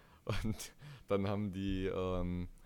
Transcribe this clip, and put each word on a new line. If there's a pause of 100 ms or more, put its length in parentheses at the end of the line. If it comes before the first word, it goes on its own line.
(440)
Und (360)
dann
haben
die,
ähm, (180)